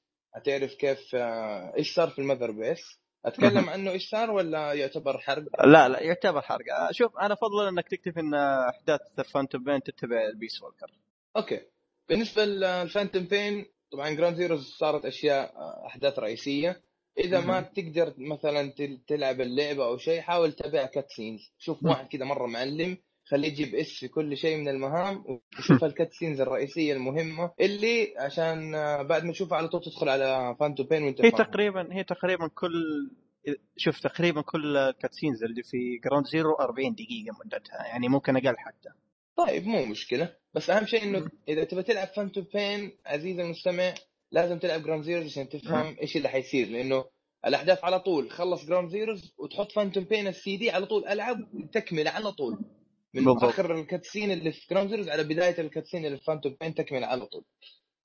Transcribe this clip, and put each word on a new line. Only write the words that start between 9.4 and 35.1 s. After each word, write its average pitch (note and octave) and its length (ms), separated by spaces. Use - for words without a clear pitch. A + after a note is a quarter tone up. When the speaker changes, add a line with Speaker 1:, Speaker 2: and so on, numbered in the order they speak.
Speaker 2:
بين C#3 200
تتبع A#2 420
البيس G#2+ 380
ووكر. - 280
Speaker 1:
أوكي. B2 240
بالنسبة G#3+ 360
للفانتوم F#3+ 800
بين، G3+ 420
طبعًا C#3+ 180
جراوند E3+ 260
زيروز E3 320
صارت D3+ 260
أشياء، C#3 500
آه، - 320
أحداث C3+ 320
رئيسية. C#3+ 640
إذا F3+ 220
ما F#3 220
Speaker 2:
مهم. - 20
Speaker 1:
تقدر E3 540
مثلًا D3 600
تل-، C#3 300
تلعب C3+ 340
اللعبة C3+ 440
أو A#2+ 120
شيء، D#3+ 240
حاول E3+ 320
تتابع D3 320
كاتسينز. A2+ 540
شوف D#3+ 260
Speaker 2:
مم. E3 60
Speaker 1:
واحد C3+ 180
كده C3 180
مرة C3 220
معلم، D3 500
خليه C#3+ 160
يجيب C#3 280
اس D3+ 120
في - 200
كل D3 300
شيء D#3+ 200
من D3 100
المهام، C#3 720
وشوف C#3 240
Speaker 2:
<laughs> - 0
Speaker 1:
الكات D#3+ 300
سينز D3+ 280
الرئيسية D3 520
المهمة D#3+ 640
اللي G#3 580
عشان، D#3 580
آه، D3 260
بعد D#3 220
ما E3+ 80
تشوفها E3+ 260
على D#3+ 100
طول F3 140
تدخل E3 280
على C3 500
فانتوم C#3+ 260
بين D#3 180
وانت C#3 220
Speaker 2:
هي A#3 60
Speaker 1:
فاهم. A3+ 120
Speaker 2:
تقريبًا، G3 480
هي F#3 120
تقريبًا F3 440
كل، D#3 640
شوف، - 220
تقريبًا D#3+ 420
كل D3 360
الكات C3+ 360